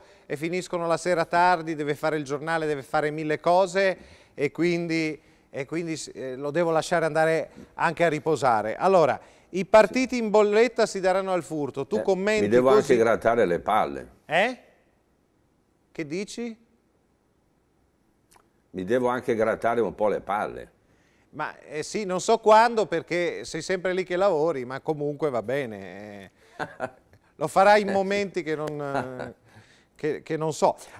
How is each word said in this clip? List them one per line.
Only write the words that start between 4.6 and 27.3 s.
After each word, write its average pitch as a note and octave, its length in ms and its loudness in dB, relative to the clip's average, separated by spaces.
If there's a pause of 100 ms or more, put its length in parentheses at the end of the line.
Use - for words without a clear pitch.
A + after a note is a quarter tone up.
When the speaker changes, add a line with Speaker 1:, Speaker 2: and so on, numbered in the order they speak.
Speaker 1:
e C#3 160 -8
quindi D#3+ 320 -6
s-, - 160 -14
eh, C3 240 -10
lo C#3+ 140 -6
devo E3 200 0
lasciare D#3+ 320 0
andare D#3+ 460 0 (240)
anche E3 320 0
a - 20 4
riposare. B2+ 680 0
Allora, E3 420 4 (300)
i F#3 160 -4
partiti A#3+ 500 4
in A3+ 140 -2
bolletta G#3+ 560 4
si G3 160 -6
daranno F#3 320 2
al F3 100 0
furto. C#3 420 -6
Tu G#3+ 120 -4
Speaker 2:
Eh, G#3+ 40 0
Speaker 1:
commenti G3+ 420 2
Speaker 2:
mi G#3 40 0
devo B2+ 220 6
Speaker 1:
così G3+ 240 4
Speaker 2:
anche A2+ 100 4
grattare A2+ 420 2
le E2+ 140 0
palle. D2 500 -2 (160)
Speaker 1:
Eh? A3 320 0 (1300)
Che D#3+ 160 -10
dici? G#3+ 500 -8 (2000)
Speaker 2:
Mi F#2 160 -8
devo B2 240 0
anche B2 260 -2
grattare A2 460 0
un F2+ 120 -2
po' G#2 140 0
le D#2 140 -2
palle. C2+ 500 -6 (640)
Speaker 1:
Ma, C3 280 -10
eh, D3+ 200 -12
sì, G#3 240 -6
non F3+ 160 -2
so A3 160 2
quando, A3 480 6
perché D#3+ 580 -4
sei D#3+ 200 -10
sempre F#3 300 -4
lì F#3 100 -2
che F3+ 120 -6
lavori, E3 500 0
ma C3 160 -10
comunque D3 500 -4
va A#2 100 -2
bene, G2+ 880 -8 (260)
eh. - 0 -
Speaker 2:
<laughs> C#3 340 -10 (460)